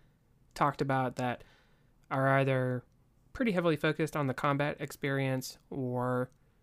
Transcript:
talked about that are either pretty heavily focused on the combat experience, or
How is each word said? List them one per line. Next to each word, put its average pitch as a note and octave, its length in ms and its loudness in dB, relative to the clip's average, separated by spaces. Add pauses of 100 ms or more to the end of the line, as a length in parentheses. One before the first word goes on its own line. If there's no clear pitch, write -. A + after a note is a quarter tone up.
(540)
talked D3 280 0
about C3 340 0
that B2 280 -4 (680)
are C3+ 180 2 (120)
either B2+ 440 0 (480)
pretty A#3 200 0
heavily F3 240 2
focused D#3 420 0
on C#3+ 80 0
the B2+ 80 0
combat C#3+ 460 0
experience, C3+ 760 -2 (140)
or B2+ 580 -2 (340)